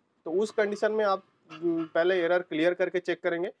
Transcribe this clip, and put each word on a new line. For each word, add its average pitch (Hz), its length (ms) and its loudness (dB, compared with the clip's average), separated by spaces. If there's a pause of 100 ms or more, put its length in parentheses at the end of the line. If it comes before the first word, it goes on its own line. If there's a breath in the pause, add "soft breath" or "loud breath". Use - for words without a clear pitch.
(260)
तो 160 80 -6
उस 208 180 0
condition 208 420 0
में 214 120 0
आप, 190 200 0 (260)
उम, 165 340 -2 (100)
पहले 180 280 2
error 175 200 2
clear 170 320 0
करके 180 260 -2
check 175 220 -4
करेंगे। 175 280 -2 (100)